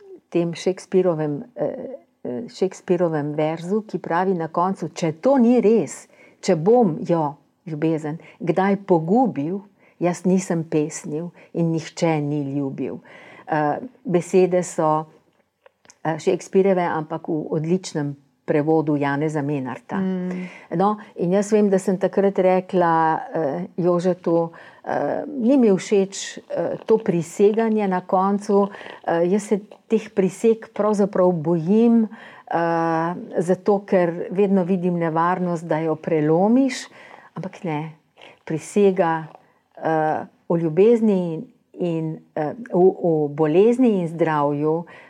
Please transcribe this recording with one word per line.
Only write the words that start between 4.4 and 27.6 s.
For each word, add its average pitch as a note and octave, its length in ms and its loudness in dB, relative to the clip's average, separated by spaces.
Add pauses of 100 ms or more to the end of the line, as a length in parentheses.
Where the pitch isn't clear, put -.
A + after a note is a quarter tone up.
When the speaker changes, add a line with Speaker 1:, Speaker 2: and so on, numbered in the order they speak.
Speaker 1:
koncu: F3 420 -2
"Če E3 240 -4
to C4+ 240 2
ni A#3+ 220 4
res, G3 480 0 (360)
če F#3 120 2
bom F#3+ 440 4
jo, D#3+ 360 -2 (320)
ljubezen, D#3+ 500 -2 (200)
kdaj F#3+ 400 0
pogubil, F3+ 800 0 (420)
jaz E3+ 220 -2
nisem F3+ 400 0
pesnil D#3+ 680 -4 (180)
in E3 220 -2
nihče D#3+ 480 -2
ni D3 320 -2
ljubil." C#3 480 -6 (460)
Eh, D3+ 340 -2 (220)
besede F3+ 600 2
so, D#3 440 0 (920)
eh, D#3+ 180 -4
Shakespeareve, F#3 680 0
ampak D#3 440 -6
v D#3 200 -4
odličnem D#3+ 680 -4 (320)
prevodu D#3 480 2
Janeza C#3+ 460 -2
Menarta. C3+ 540 -6
Speaker 2:
Mm. F3+ 520 -4 (240)
Speaker 1:
No, G3 260 0 (160)
in F3 180 -2
jaz G3+ 200 0
vem, G#3 180 4
da F#3+ 80 2
sem F#3 200 0
takrat G3 380 0
rekla, F#3 580 2 (340)
eh, D#3+ 480 -4
Jožetu, F3 760 0 (320)
eh, - 460 -4
ni C4+ 280 2
mi A#3+ 140 6
všeč, F#3+ 480 0 (220)
eh, - 400 -6
to A3 180 2
priseganje G#3+ 920 2